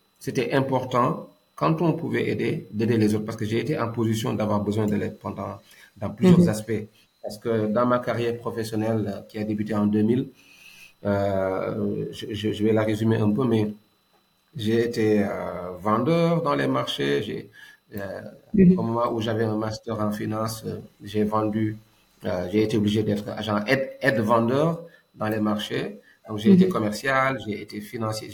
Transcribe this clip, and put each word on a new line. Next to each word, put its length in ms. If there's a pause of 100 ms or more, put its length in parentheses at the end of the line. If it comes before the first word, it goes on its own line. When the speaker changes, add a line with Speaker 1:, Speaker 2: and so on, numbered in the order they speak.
(200)
Speaker 1:
c'était 340
important, 760 (260)
quand 260
on 120
pouvait 360
aider, 420
d'aider 260
les 180
autres. 100
Parce 120
que 80
j'ai 140
été 200
en 120
position 420
d'avoir 280
besoin 260
de 80
l'aide 240
pendant, 380 (400)
dans 120
plusieurs 300
Speaker 2:
Mhm. 100
Speaker 1:
aspects. 340 (400)
Parce 140
que 300
dans 180
ma 140
carrière 380
professionnelle, 720
euh, 220
qui 80
a 60
débuté 300
en 140
deux 140
mille, 260 (800)
euh, 1040
je, 220
je, 180
je 120
vais 100
la 100
résumer 340
un 140
peu, 140
mais 260 (840)
j'ai 300
été, 380
euh, 480 (100)
vendeur 600
dans 140
les 120
marchés. 560
J'ai, 260 (460)
euh, 260 (320)
Speaker 2:
Mhm. 260
Speaker 1:
au 40
moment 300
où 80
j'avais 220
un 140
master 420
en 120
finance, 540
euh, 140 (240)
j'ai 200
vendu, 540 (480)
euh, 260
j'ai 120
été 140
obligé 260
d'être 260
agent 380
aide, 240 (100)
aide-vendeur 800 (340)
dans 140
les 100
marchés. 600 (280)
Donc, 120
j'ai 100
Speaker 2:
Mhm. 60
Speaker 1:
été 140
commercial, 760
j'ai 160
été 200
financier. 520